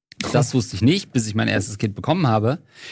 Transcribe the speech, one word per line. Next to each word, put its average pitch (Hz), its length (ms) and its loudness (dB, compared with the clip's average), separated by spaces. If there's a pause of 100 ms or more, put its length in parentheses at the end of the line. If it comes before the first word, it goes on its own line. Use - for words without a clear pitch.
(320)
das 123 220 2
wusste 117 220 -2
ich 92 60 -4
nicht, 170 300 2
bis 113 140 0
ich 107 80 -6
mein 110 140 0
erstes 104 300 -2
Kind 104 160 -2
bekommen 170 320 0
habe, 113 340 2 (320)